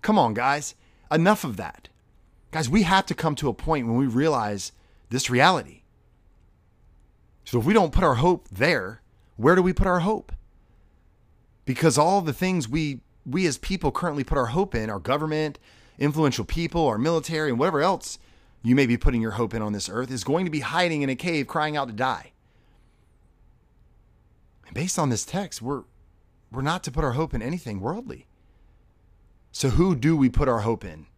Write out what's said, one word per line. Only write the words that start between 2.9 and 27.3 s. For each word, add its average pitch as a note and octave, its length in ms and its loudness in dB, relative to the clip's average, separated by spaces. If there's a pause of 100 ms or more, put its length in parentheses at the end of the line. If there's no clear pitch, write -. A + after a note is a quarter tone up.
to - 80 -4
come D#3+ 180 0
to C#3 160 -2
a G#2+ 40 -2
point C#3+ 340 -2
when A2+ 80 0
we C3+ 100 4
realize A#2 680 0 (360)
this B2+ 180 -2
reality. B2+ 540 4 (1600)
So B2 120 -2
if A2 80 0
we E3 80 4
don't F3+ 180 4
put F#3+ 120 4
our C#3 120 4
hope E3+ 340 2
there, A#2 520 -2 (360)
where C#3+ 180 6
do F#3 80 4
we F3+ 100 2
put F#3+ 140 2
our F3+ 140 2
hope? G#3+ 300 -4 (1300)
Because C3 320 2
all F3+ 240 2
the D#3 120 -4
things F3+ 360 -2
we, D3 300 -2 (260)
we F3+ 220 0
as C3+ 100 -2
people E3 340 -2
currently D3 320 -4
put D3+ 140 -2
our B2 100 0
hope F3 280 -2
in, A2 160 -2
our G2+ 80 -6
government, D3+ 580 -2 (400)
influential C#3+ 480 0
people, E3 400 -2
our G#2+ 140 0
military, D#3 500 -2
and A#2 80 0
whatever D3+ 240 2
else F3+ 380 -2 (420)
you A#2+ 140 4
may C#3 100 6
be A#2+ 120 2
putting A#2+ 240 2
your A2+ 100 -2
hope G#2+ 240 -4
in A2 80 -4
on G#2 100 -4
this G2 160 -6
earth, B2 220 -6
is A#2+ 120 -8
going E3+ 220 0
to E3 60 -4
be D3+ 80 -4
hiding D#3+ 420 -2
in C3+ 80 -2
a C3 60 -2
cave D#3+ 320 -4
crying D3+ 280 -2
out C#3 120 -4
to A2+ 60 -12
die. A2+ 400 -4 (2250)
And E2+ 80 -16
based F3 240 -4
on D3 100 2
this A2+ 160 -2
text, F#3 340 -8
we're, B2+ 260 -8 (680)
we're C3+ 100 -8
not E3 220 -4
to C#3 80 -8
put D#3 120 -2
our B2+ 100 0
hope D3+ 200 -2